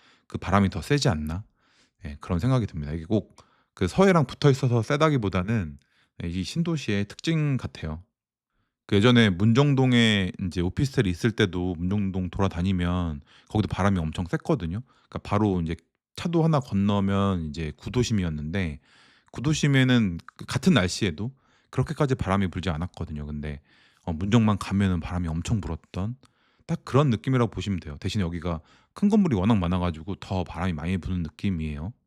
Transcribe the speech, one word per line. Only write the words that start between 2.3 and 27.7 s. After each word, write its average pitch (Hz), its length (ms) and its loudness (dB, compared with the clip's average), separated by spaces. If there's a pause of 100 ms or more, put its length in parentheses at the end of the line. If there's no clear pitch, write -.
생각이 123 280 0
듭니다. 73 260 -8
이게 82 120 -6
꼭 101 300 -2 (380)
그 92 140 0
서해랑 175 380 4
붙어 - 260 2
있어서 123 320 2
세다기보다는, 104 960 0 (440)
예, 85 40 -6
이 90 160 -4
신도시의 143 640 -2
특징 151 500 -2
같아요. 80 480 -8 (880)
그 104 60 6
예전에 117 320 8
문정동에 117 1040 4 (120)
이제 90 140 -4
오피스텔이 101 500 0
있을 95 220 0
때도 90 440 0
문정동 92 540 -2
돌아다니면 87 920 -2 (260)
거기도 104 220 0
바람이 98 300 2
엄청 80 300 -4
셌거든요. 113 520 -4 (260)
그러니까 - 120 -10
바로 101 420 0
이제 82 160 -4 (400)
차도 170 260 0
하나 160 160 4
건너면 98 840 0
이제 78 320 -6
구도심이었는데, 87 1040 -2 (500)
구도심에는 127 840 2 (180)
그 - 100 -18
같은 - 280 2
날씨에도 98 580 0 (380)
그렇게까지 135 460 -2
바람이 95 340 0
불지 92 200 -4
않았거든요. 78 560 -6
근데, 73 360 -8 (420)
어, 90 80 -6
문정만 104 460 2
가면은 95 420 0
바람이 87 300 -4
엄청 85 320 -2
불었던 95 560 -6 (500)
딱 - 160 -6
그런 143 260 2
느낌이라고 120 400 0
보시면 95 300 -4